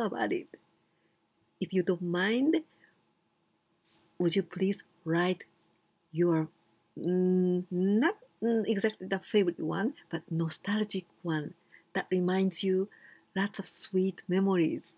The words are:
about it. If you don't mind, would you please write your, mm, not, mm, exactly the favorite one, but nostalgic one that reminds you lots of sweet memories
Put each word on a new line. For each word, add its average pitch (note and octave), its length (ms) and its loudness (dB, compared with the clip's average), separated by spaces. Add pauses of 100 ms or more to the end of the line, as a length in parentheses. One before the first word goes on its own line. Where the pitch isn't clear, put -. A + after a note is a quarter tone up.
about - 280 -2
it. - 140 -6 (1120)
If F3 120 -6
you F#3 120 2
don't F3 180 0
mind, A3+ 640 0 (1500)
would E3+ 180 0
you F#3+ 80 0
please F#3+ 400 -2 (220)
write F3 400 0 (640)
your, D#3+ 380 2 (500)
mm, F3+ 720 2
not, G3+ 460 2 (240)
mm, A3+ 260 0
exactly G3+ 400 -2
the F#3+ 120 -2
favorite F#3 400 2
one, E3 340 -2 (160)
but D#3+ 200 -6
nostalgic G3 760 -2 (160)
one D#3 320 -4 (400)
that F#3 180 -4
reminds F#3 520 0
you F#3+ 260 0 (460)
lots G3 240 -2
of F#3 60 -6
sweet - 600 0
memories F3+ 720 2